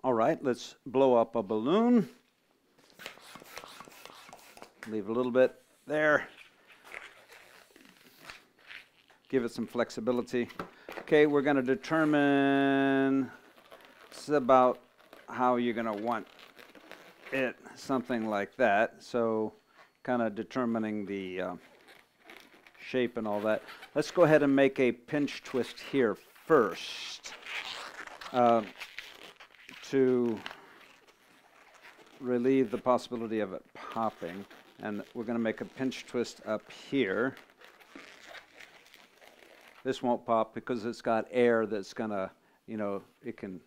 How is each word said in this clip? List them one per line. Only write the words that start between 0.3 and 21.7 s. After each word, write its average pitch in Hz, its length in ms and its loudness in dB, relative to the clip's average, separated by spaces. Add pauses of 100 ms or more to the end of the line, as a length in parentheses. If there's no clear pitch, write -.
let's - 320 -2 (100)
blow 131 300 4
up 113 200 2
a 117 80 0
balloon. 170 640 2 (2750)
Leave 107 220 -6
a 113 40 -4
little 123 180 0
bit 127 240 4 (300)
there. 151 420 2 (3000)
Give 131 140 0
it 117 80 -4
some 113 160 -6
flexibility. 120 840 -2 (500)
Okay, 151 260 6
we're 143 160 2
gonna 139 200 2
determine, 139 1700 2 (800)
it's - 180 -16
about 127 500 4 (500)
how 123 260 2
you're 120 180 0
gonna 113 200 -4
want 110 340 -4 (1040)
it, 131 240 -2 (200)
something 117 540 -2
like 101 280 -2
that. 110 460 4
So 110 500 -2 (520)
kinda 120 240 -2
determining 110 760 -4
the, 92 360 -6
uh, 90 140 -6 (1200)